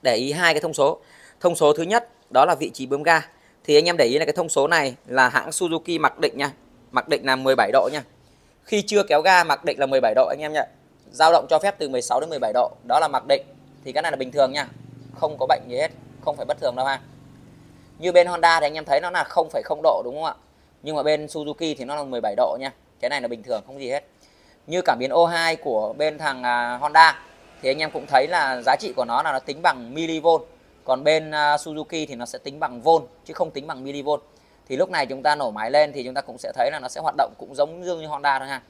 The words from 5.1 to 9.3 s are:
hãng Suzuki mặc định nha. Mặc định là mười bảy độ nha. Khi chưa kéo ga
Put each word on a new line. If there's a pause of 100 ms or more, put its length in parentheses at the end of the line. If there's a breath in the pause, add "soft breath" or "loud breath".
hãng
Suzuki
mặc
định
nha. (400)
Mặc
định
là
mười
bảy
độ
nha. (600 soft breath)
Khi
chưa
kéo
ga